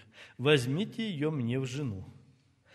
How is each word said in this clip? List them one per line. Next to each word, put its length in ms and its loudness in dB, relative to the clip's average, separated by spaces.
возьмите 720 2
ее 240 0
мне 280 0
в 60 -2
жену". 400 -6